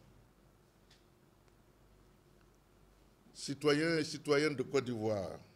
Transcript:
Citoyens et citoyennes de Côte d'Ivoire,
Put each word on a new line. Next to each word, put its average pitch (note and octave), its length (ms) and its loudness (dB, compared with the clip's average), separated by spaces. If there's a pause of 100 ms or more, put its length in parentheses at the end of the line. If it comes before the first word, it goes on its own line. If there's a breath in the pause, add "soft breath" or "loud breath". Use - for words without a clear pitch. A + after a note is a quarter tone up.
(3250)
Citoyens D3 640 0
et D3+ 60 2
citoyennes D3 520 0
de B2 80 -2
Côte C3+ 220 0
d'Ivoire, G#2+ 520 -4 (180)